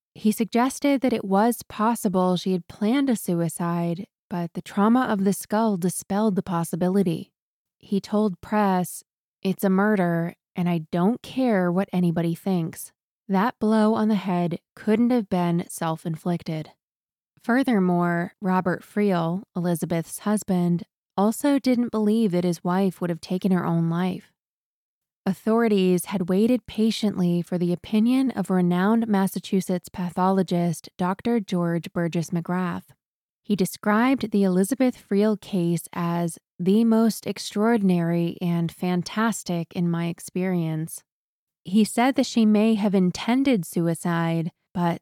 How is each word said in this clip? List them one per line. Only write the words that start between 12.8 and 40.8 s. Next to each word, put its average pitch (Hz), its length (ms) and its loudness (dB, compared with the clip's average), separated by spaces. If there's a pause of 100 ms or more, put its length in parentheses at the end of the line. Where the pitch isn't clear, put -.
That 196 300 0
blow 220 360 4
on 214 140 0
the 220 60 2
head 180 440 -2 (160)
couldn't 226 360 2
have 240 180 0
been 175 400 0
self-inflicted. 160 1000 -6 (720)
Furthermore, 180 1000 2
Robert 185 420 0
Friel, 185 600 0 (120)
Elizabeth's 170 640 -4
husband, 180 640 0 (320)
also 247 420 2
didn't 240 320 0
believe 214 420 2
that 180 120 2
his 175 200 -2
wife 185 360 0
would 175 100 -2
have 165 100 -6
taken 185 320 -2
her 180 120 2
own 165 240 2
life. 180 440 -4 (920)
Authorities 196 840 2
had 185 220 -4
waited 214 380 2
patiently 190 760 0
for 175 160 -4
the 175 140 0
opinion 233 600 0
of 196 180 -4
renowned 190 580 2
Massachusetts 190 800 -2
pathologist 180 1080 0
Doctor 202 440 -2
George 170 520 -2
Burgess 170 380 -2
McGrath. 180 640 -4 (480)
He 202 140 -2
described 214 720 0
the 202 140 2
Elizabeth 196 520 2
Friel 208 440 0
case 170 520 -2
as 170 460 -4 (200)
"the 196 260 4
most 226 420 2
extraordinary 185 1120 0
and 170 300 -2
fantastic 180 1040 -4
in 175 160 0
my 170 160 -2
experience." 170 960 -4 (600)